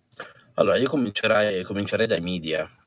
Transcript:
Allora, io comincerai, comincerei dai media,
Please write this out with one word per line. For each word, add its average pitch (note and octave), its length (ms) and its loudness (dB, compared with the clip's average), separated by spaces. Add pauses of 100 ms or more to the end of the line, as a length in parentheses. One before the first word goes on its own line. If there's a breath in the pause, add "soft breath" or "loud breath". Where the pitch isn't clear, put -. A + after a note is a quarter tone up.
(540 loud breath)
Allora, F#2 220 4
io B2+ 120 2
comincerai, G#2+ 760 0
comincerei G2+ 440 -2
dai E2+ 140 0
media, E2 480 -4 (180)